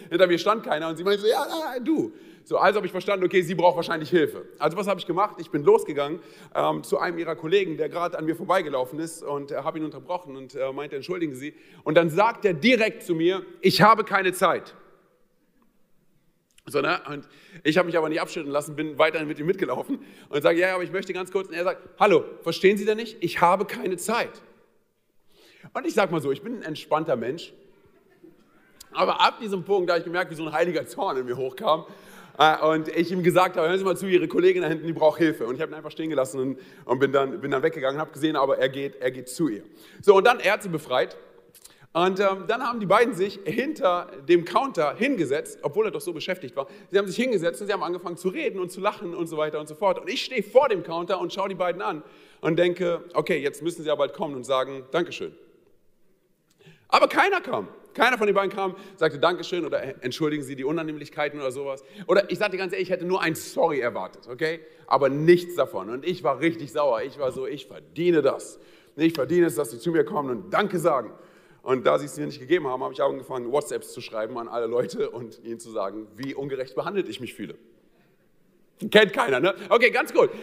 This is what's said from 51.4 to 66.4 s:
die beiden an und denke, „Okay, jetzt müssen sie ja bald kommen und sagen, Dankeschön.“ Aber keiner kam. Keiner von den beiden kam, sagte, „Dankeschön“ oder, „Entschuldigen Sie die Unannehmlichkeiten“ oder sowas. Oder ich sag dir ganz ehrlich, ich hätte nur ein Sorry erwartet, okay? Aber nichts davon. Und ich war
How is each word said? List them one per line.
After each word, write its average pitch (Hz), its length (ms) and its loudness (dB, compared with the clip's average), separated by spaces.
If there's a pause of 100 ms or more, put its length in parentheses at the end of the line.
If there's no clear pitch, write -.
die 196 80 -6
beiden 180 260 -2
an 190 220 -4 (380)
und 160 180 0
denke, 175 420 0 (120)
„Okay, 151 240 0
jetzt 139 260 -4
müssen 170 200 -6
sie 151 40 -6
ja 147 80 0
bald 143 160 0
kommen 147 240 -6
und 123 80 -10
sagen, 131 480 -2
Dankeschön.“ 135 420 -4 (1600)
Aber 285 180 6
keiner 349 320 2
kam. 214 300 -4 (240)
Keiner 247 240 2
von 208 100 0
den 190 80 2
beiden 196 160 2
kam, 190 240 -4 (220)
sagte, 156 200 0
„Dankeschön“ 170 480 -2
oder, 135 380 -6
„Entschuldigen 147 400 -2
Sie 135 140 -10
die 127 80 -6
Unannehmlichkeiten“ 151 720 -4
oder 131 140 -4
sowas. 139 280 -8 (260)
Oder 190 220 4
ich 180 100 -4
sag 208 120 0
dir 185 60 -6
ganz 185 160 -4
ehrlich, 190 160 -4
ich - 20 -6
hätte 175 140 -4
nur 185 160 0
ein 165 140 0
Sorry 165 440 0
erwartet, 113 500 -4
okay? 156 300 -6 (260)
Aber 135 220 4
nichts 160 480 4
davon. 107 340 -2
Und 135 160 -10
ich 175 200 -4
war 135 160 0